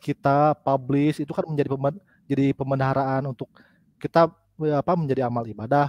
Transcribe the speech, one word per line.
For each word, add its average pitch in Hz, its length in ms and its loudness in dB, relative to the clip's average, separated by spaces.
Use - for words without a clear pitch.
kita, 143 500 2
publish, 139 580 0
itu - 80 -8
kan 185 160 -4
menjadi 143 240 -2
pemben-, 139 300 -4
jadi 139 240 2
pembendaharaan 135 760 -2
untuk 135 180 -10
kita, 165 260 4
eh, 151 160 0
apa, 175 240 0
menjadi 131 320 0
amal 117 160 -2
ibadah, 123 420 0